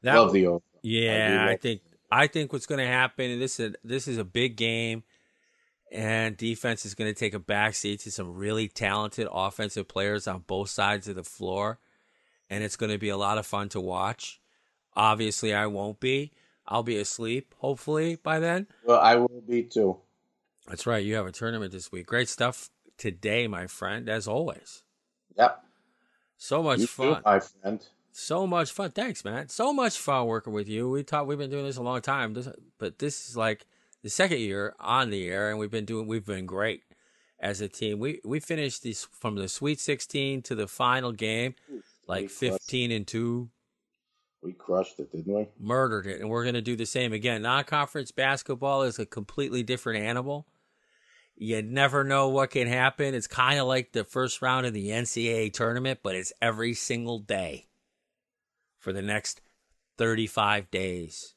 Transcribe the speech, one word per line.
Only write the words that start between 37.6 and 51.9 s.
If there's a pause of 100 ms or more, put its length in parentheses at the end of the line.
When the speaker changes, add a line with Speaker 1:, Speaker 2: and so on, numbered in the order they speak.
Speaker 1:
team.
We,
we
finished
this
from
the
Sweet
sixteen
to
the
final
game, (140)
Speaker 2:
Ooh, (240)
Speaker 1:
like,
Speaker 2:
we
crushed
Speaker 1:
fifteen
and
two. (920)
Speaker 2:
We
crushed
it,
didn't
we? (120)
Speaker 1:
Murdered
it,
and
we're
gonna
do
the
same
again.
Non-conference
basketball
is
a
completely
different
animal. (880)
You
never